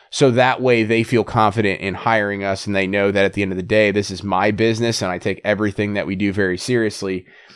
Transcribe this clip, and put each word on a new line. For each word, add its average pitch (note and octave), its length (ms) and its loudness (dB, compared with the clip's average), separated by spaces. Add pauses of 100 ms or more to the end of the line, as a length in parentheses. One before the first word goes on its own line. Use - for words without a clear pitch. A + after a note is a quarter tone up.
(120)
So C#3 180 4
that B2 300 2
way B2 240 2
they A2+ 180 2
feel A2 220 2
confident G#2+ 560 0
in F#2 140 -4
hiring G2+ 500 0
us, G2 220 -4
and G2+ 100 -2
they F#2+ 100 2
know G2+ 240 0
that G2 140 2
at F#2+ 80 0
the G2+ 100 -2
end F#2+ 100 -2
of F2+ 40 -4
the F2+ 60 -6
day, G#2+ 280 2
this G2 200 -2
is F#2 120 -10
my G2 300 0
business A2+ 500 0
and F#2+ 80 -2
I F2+ 80 -6
take G2 260 -6
everything G#2 500 -2
that F#2+ 120 -2
we F#2+ 80 -4
do G2 180 -2
very F#2 260 0
seriously. G2+ 680 -2 (300)